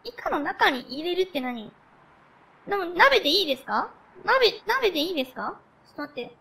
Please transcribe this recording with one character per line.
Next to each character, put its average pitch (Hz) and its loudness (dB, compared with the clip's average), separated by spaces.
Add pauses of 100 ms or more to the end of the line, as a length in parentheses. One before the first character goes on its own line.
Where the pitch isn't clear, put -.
以 494 -12
下 - -6
の 359 0
中 381 2
に 254 -2
入 285 -10
れ 349 -2
る 370 0
っ - -20
て 269 -4
何？ 240 -8 (960)
で 403 -2
も、 381 -4
鍋 440 6
で 285 0
い 381 2
い - 0
で 262 -2
す - -18
か？ 233 -2 (340)
鍋、 466 4
鍋 466 2
で 311 -2
い 339 -2
い 339 -4
で 262 -2
す - -20
か？ 269 -10 (280)
ち - -20
ょ - -20
っ - -20
と 302 -10
待 294 -10
っ - -20
て。 240 -10